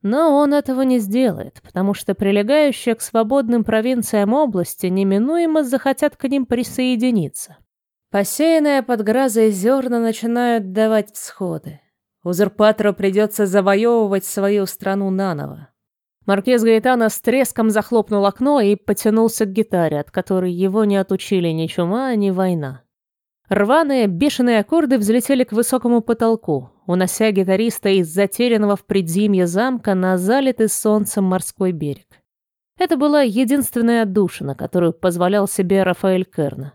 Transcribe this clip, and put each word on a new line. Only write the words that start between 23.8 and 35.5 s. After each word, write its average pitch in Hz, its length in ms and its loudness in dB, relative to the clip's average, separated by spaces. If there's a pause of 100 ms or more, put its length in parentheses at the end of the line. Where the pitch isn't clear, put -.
бешеные 233 540 2
аккорды 277 360 2
взлетели 240 480 2
к - 80 -8
высокому 240 480 0
потолку, 220 680 -2 (160)
унося 185 460 0
гитариста 196 580 0
из 185 180 2
затерянного 202 680 0
в - 100 -14
предзимье 190 600 0
замка 214 480 -2
на 185 220 0
залитый 233 520 0
солнцем 208 560 -2
морской 185 480 -2
берег. 147 340 -8 (720)
Это 349 180 0
была 294 260 2
единственная 233 840 0
отдушина, 185 500 -2
которую 170 400 -2
позволял 185 520 0
себе 196 360 0